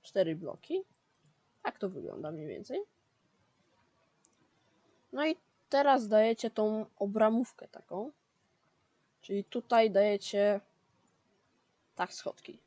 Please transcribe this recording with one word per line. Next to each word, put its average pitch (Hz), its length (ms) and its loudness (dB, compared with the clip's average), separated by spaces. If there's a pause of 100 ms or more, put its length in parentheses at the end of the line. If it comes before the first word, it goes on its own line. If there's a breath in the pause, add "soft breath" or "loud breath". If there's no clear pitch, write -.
Cztery 165 340 -2
bloki. - 480 -8 (800)
Tak - 160 -8
to 202 100 -6
wygląda - 420 -10
mniej 156 160 -12
więcej. 247 360 -8 (2250)
No 285 140 0
i 320 80 0 (340)
teraz 277 380 4
dajecie 220 440 4
tą 214 340 0 (140)
obramówkę 220 680 0
taką. 214 440 -10 (1120)
Czyli 202 220 -6
tutaj 226 480 2
dajecie 202 680 2 (1300)
tak 180 180 -4
schodki. - 540 -12